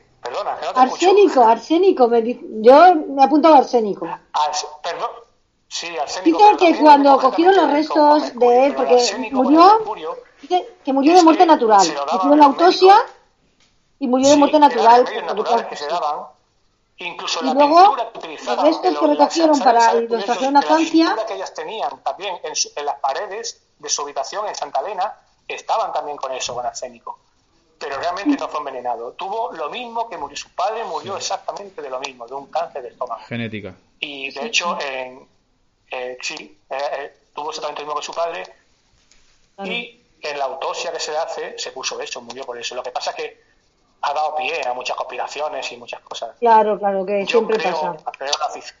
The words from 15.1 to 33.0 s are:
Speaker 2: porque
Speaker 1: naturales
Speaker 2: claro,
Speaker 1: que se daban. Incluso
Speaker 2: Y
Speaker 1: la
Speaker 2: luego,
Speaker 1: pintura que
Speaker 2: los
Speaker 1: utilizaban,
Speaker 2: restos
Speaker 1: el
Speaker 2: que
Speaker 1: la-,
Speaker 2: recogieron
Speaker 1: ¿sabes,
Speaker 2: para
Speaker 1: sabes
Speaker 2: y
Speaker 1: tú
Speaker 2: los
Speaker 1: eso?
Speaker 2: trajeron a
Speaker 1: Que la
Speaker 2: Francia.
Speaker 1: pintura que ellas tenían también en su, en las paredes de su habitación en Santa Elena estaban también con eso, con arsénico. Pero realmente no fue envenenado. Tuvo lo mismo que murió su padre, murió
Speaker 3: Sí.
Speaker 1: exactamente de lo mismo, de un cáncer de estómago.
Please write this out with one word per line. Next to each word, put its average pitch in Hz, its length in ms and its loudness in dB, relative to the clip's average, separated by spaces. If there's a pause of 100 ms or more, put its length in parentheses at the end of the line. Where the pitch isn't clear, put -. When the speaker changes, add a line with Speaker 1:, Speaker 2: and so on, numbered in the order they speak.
Speaker 2:
porque - 40 -10
Speaker 1:
naturales 214 400 -2
Speaker 2:
claro, - 40 -14
Speaker 1:
que - 60 -12
se 147 100 -10
daban. 160 400 -6 (720)
Incluso 175 440 -10
Speaker 2:
Y 254 40 -4
Speaker 1:
la 247 80 0
Speaker 2:
luego, 294 240 4
Speaker 1:
pintura 403 260 6
que - 100 -16
Speaker 2:
los 349 100 -16
Speaker 1:
utilizaban, 285 420 -4
Speaker 2:
restos 320 180 0
Speaker 1:
el 311 140 0
Speaker 2:
que 311 80 0
Speaker 1:
la-, 294 60 4
Speaker 2:
recogieron 302 440 2
Speaker 1:
¿sabes, 262 80 0
Speaker 2:
para 233 160 4
Speaker 1:
sabes 233 220 2
Speaker 2:
y 233 60 -6
Speaker 1:
tú 233 60 -4
Speaker 2:
los 220 100 -2
Speaker 1:
eso? 240 80 -2
Speaker 2:
trajeron 262 240 -2
a 277 40 6
Speaker 1:
Que 277 80 2
la 311 60 2
Speaker 2:
Francia. 330 320 2
Speaker 1:
pintura 440 200 -4
que - 80 -8
ellas - 200 -12
tenían 165 480 -10
también 185 400 -8
en 156 140 -10
su, - 200 -4
en 147 100 -8
las 139 100 -4
paredes 190 640 -8 (160)
de 147 100 -16
su 147 140 -4
habitación 143 460 -8
en 170 60 -8
Santa 143 260 -8
Elena 190 340 -6 (340)
estaban 175 440 -6
también 147 240 -8
con 135 160 -10
eso, 127 220 -10
con 123 120 -8
arsénico. 120 520 -14 (600)
Pero 139 200 -10
realmente 190 380 -4
no 156 120 -8
fue 156 120 -10
envenenado. 123 540 -10
Tuvo 208 380 -8
lo 160 160 -10
mismo 233 400 -10
que 196 80 -14
murió 143 200 -12
su - 140 -16
padre, 220 340 -6
murió 165 300 -10
Speaker 3:
Sí. 175 40 -8
Speaker 1:
exactamente 170 640 -10
de 139 80 -12
lo 127 80 -8
mismo, 127 300 -12
de 127 60 -14
un 139 120 -12
cáncer 156 360 -8
de 120 80 -14
estómago. 117 360 -12